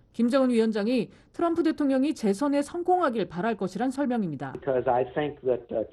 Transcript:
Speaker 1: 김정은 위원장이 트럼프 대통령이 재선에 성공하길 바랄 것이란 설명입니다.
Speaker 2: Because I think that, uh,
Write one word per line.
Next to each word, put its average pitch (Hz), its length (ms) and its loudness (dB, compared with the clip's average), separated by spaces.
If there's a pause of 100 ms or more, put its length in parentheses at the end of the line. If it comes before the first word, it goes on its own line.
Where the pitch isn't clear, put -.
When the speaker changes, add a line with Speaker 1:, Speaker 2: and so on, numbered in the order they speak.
(120)
Speaker 1:
김정은 254 380 2
위원장이 226 600 0 (220)
트럼프 330 300 0
대통령이 277 520 0
재선에 285 480 0
성공하길 330 680 0
바랄 190 260 -2
것이란 214 360 -2
설명입니다. 190 640 -2
Speaker 2:
Because 127 360 0
I 127 220 2
think 151 300 -4
that, 123 300 -2
uh, 107 200 -2